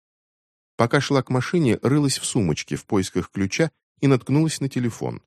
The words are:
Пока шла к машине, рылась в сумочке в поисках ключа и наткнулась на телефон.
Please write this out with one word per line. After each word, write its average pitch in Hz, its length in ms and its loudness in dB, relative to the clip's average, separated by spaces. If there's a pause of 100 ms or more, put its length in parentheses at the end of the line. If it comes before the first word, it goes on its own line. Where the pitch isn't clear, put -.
(760)
Пока 123 240 2
шла 135 220 2
к - 60 -10
машине, 139 520 2
рылась 139 380 0
в - 60 -8
сумочке 82 500 -2
в - 100 -8
поисках 95 460 -2
ключа 101 400 -2 (280)
и 143 80 2
наткнулась 139 540 2
на 135 80 -2
телефон. 113 580 -6